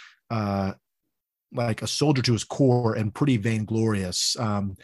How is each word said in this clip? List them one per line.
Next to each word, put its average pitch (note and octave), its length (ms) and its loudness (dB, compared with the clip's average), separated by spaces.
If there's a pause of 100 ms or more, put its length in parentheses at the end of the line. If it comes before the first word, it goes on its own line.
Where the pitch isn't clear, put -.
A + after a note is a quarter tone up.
(300)
uh, G2 420 -2 (800)
like, A#2+ 300 -2
a A2 40 -8
soldier C#3+ 360 2
to B2 100 2
his G#2+ 120 0
core B2 500 2
and G#2+ 200 -2
pretty C#3 220 2
vainglorious. G#2+ 1040 -2
Um, G2+ 460 -2